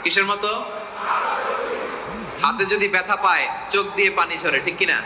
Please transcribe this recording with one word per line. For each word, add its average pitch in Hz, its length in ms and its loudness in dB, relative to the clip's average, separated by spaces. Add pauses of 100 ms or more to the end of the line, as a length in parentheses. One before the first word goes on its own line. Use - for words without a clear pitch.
কিসের 196 220 4
মতো? 208 400 -2 (1800)
হাতে 196 240 2
যদি 196 220 2
ব্যথা 196 280 2
পায়, 160 340 4 (200)
চোখ 196 160 2 (100)
দিয়ে 196 140 4
পানি 170 280 0
ঝরে, 151 280 0
ঠিক 175 120 -4
কিনা? 165 280 2